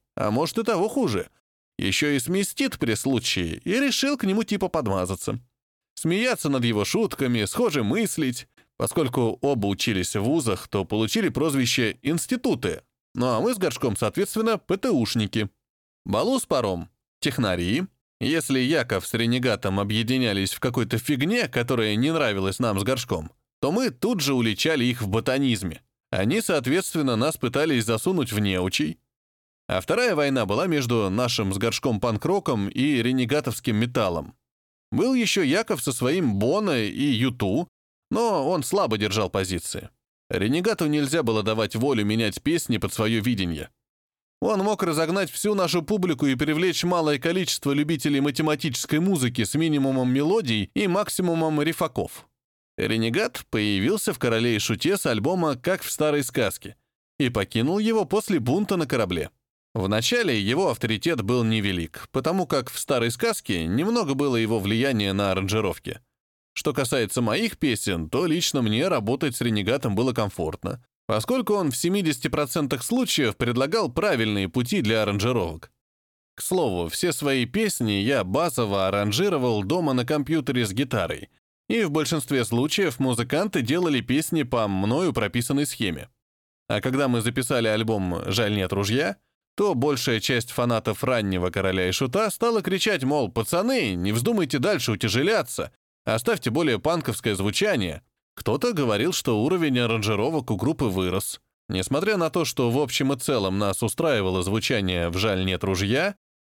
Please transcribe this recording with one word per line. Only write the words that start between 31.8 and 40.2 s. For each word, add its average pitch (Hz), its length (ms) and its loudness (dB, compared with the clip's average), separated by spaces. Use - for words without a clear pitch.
панк-роком 123 720 0
и 135 340 2
ренегатовским 127 720 0
металлом. 107 600 0
Был 220 220 2
еще 220 300 2
Яков 170 400 0
со 143 80 -2
своим 131 440 0
Боно 143 460 2
и 107 220 -2
Юту, 123 640 0
но 202 400 0
он 170 140 0
слабо 160 340 0
держал 101 320 0
позиции. 92 600 -4